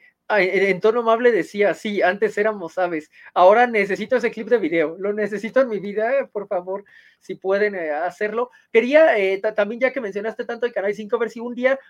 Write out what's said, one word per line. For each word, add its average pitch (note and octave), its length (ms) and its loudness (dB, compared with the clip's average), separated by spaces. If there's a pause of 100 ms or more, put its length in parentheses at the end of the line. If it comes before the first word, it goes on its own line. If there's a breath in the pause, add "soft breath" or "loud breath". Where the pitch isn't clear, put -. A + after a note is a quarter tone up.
(300 soft breath)
ah, G#3+ 120 2
en, F#3+ 220 2
en F#3+ 180 0
tono A3 200 2
amable A3+ 300 4
decía: G3+ 420 0
"Sí, G#3 280 -4
antes G3+ 360 0
éramos G#3 400 -4
aves". F3 340 -4 (220 loud breath)
Ahora G#3 340 6
necesito G#3 500 -2
ese A3 140 0
clip A3 180 -10
de A#3+ 100 4
video, D#3+ 400 0
lo G3+ 140 -4
necesito G#3 480 -2
en B3+ 80 0
mi G#3 100 -4
vida, G#3+ 400 -4
eh, B3+ 120 -4
por G3+ 160 -8
favor, F#3+ 380 -6 (340 soft breath)
si - 160 -12
pueden, G3+ 400 -2
eh, E3 160 -6
hacerlo. G#3 580 -4 (220 soft breath)
Quería, B3+ 460 6
eh, F#3+ 220 0
ta-, G#3+ 140 -2
también, G#3+ 280 -2
ya C4 120 0
que C4+ 80 -6
mencionaste G#3 440 -8
tanto A#3+ 200 -6
el A#3+ 80 -4
Canal G3+ 220 -4
cinco, G#3+ 220 -6
a - 20 0
ver A3+ 100 -4
si A#3 100 -16
un A#3+ 140 -10
día B3+ 260 0 (100)